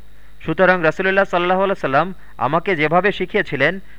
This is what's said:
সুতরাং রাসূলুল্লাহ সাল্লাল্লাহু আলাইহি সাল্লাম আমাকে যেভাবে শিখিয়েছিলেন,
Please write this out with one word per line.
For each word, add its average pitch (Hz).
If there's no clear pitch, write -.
সুতরাং 180
রাসূলুল্লাহ 190
সাল্লাল্লাহু 185
আলাইহি 190
সাল্লাম 147
আমাকে 151
যেভাবে 165
শিখিয়েছিলেন, 170